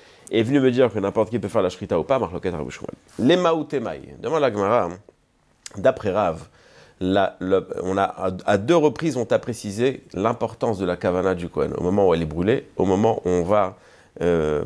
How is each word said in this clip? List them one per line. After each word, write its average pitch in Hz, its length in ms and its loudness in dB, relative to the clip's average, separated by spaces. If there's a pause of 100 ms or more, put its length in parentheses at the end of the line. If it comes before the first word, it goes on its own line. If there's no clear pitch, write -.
(300)
est 110 140 2
venu 139 160 2
me 131 100 6
dire 120 220 4
que 107 80 -4
n'importe 101 300 0
qui 113 100 -2
peut 101 80 -6
faire 101 140 0
la 90 80 2
shrita 95 280 -4
ou 78 60 0
pas, 131 160 0
Marloket 87 340 -4
Rav 71 160 -6
Shmuel. - 240 -12 (240)
Les 135 180 4
Maoutemai, 131 840 -2
demande 147 200 -2
la 127 100 2
Gemara, 104 320 2
hein. 87 140 -8 (800)
D'après 104 360 0
Rav, 87 360 -2 (520)
la, 95 400 2
le, 92 260 0 (160)
on 92 160 -2
a, 98 60 2
à, 95 260 -4 (160)
à 104 120 4
deux 131 180 2
reprises, 151 400 0
on 120 80 -2
t'a 110 160 2
précisé 113 640 -4 (100)
l'importance 113 640 -2
de 95 80 -2
la 87 100 0
Kavana 92 380 0
du 85 140 -8
Kohen, 73 280 -2
au 71 60 -4
moment 95 240 2
où 85 80 6
elle 82 80 0
est 80 40 -2
brûlée, 90 500 -2
au - 80 0
moment 101 400 2
où - 40 0
on 90 140 2
va, 98 340 0 (460)
euh, 80 440 0